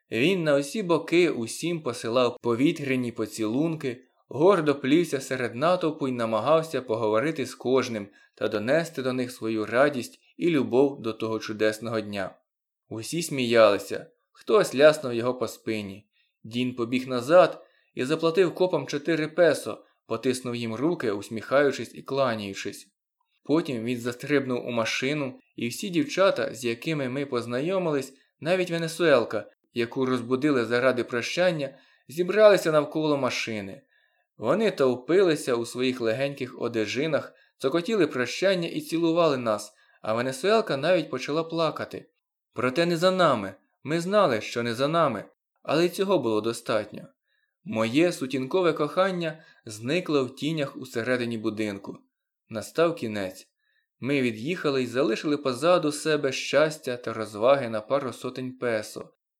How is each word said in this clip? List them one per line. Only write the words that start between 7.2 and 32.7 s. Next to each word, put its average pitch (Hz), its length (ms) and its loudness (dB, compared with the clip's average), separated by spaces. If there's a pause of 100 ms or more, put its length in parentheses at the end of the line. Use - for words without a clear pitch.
з - 80 -12
кожним 113 540 0 (260)
та 107 140 -2
донести 131 540 -2
до 127 100 -2
них 127 200 -4
свою 110 340 -4
радість 123 540 0 (160)
і 175 140 0
любов 135 520 2
до 113 100 -4
того 110 260 -4
чудесного 110 640 -2
дня. 101 340 -8 (540)
Усі 113 340 -6
сміялися, 117 840 4 (260)
хтось - 420 2
ляснув 139 400 6
його 120 200 -2
по 113 140 -4
спині. 104 600 -8 (360)
Дін 123 300 -2
побіг 127 340 -2
назад 135 580 4 (280)
і 127 100 -4
заплатив 160 500 2
копам 170 320 0
чотири 156 420 -2
песо, 147 560 2 (220)
потиснув 123 500 -2
їм 117 180 -6
руки, 143 380 -2
усміхаючись 120 840 0
і - 80 -14
кланяючись. 110 840 -4 (540)
Потім 143 420 0
він 120 160 -4
застрибнув 123 680 -2
у 123 40 -6
машину, 131 720 -4 (160)
і 117 120 -4
всі 196 200 -8
дівчата, 170 640 0
з 123 100 -12
якими 131 440 -4
ми 139 180 -4
познайомились, 139 880 -2 (260)
навіть 175 300 0
венесуелка, 156 800 2 (240)
яку 117 320 -2
розбудили 127 580 0
заради 120 400 2
прощання, 147 760 -2 (300)
зібралися 180 640 6